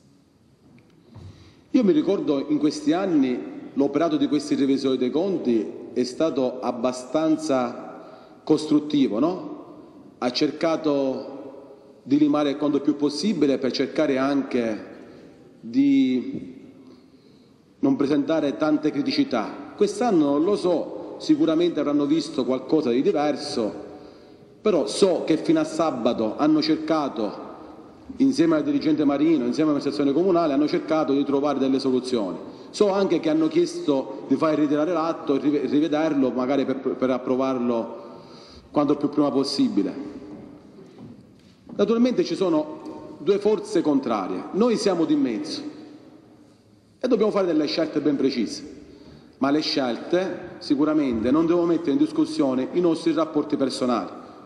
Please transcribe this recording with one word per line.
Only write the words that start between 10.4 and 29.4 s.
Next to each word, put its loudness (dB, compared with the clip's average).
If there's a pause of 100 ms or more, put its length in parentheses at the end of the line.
di 2
limare 2
quanto 0
più 0
possibile 0
per -2
cercare 0
anche -2 (640)
di 2 (1200)
non 4
presentare 0
tante 0
criticità. -2
Quest'anno 2
non 2
lo 2
so, -4
sicuramente 2
avranno 2
visto 0
qualcosa 0
di 2
diverso, -2 (760)
però 2
so 2
che 2
fino 2
a 0
sabato -2
hanno 4
cercato, -2 (720)
insieme 4
al 0
dirigente 0
Marino, 2